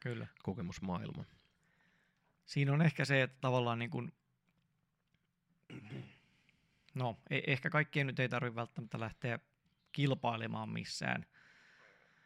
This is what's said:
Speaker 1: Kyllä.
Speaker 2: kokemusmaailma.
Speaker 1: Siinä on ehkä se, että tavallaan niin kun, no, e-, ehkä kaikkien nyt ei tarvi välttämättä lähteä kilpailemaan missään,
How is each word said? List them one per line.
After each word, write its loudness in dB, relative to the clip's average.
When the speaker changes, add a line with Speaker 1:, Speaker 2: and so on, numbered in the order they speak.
Speaker 1:
Kyllä. -6
Speaker 2:
kokemusmaailma. -6
Speaker 1:
Siinä 2
on 6
ehkä 6
se, 6
että 0
tavallaan 4
niin -4
kun, -4
no, -4
e-, 2
ehkä 0
kaikkien 2
nyt -2
ei 2
tarvi -2
välttämättä -6
lähteä -4
kilpailemaan 0
missään, -4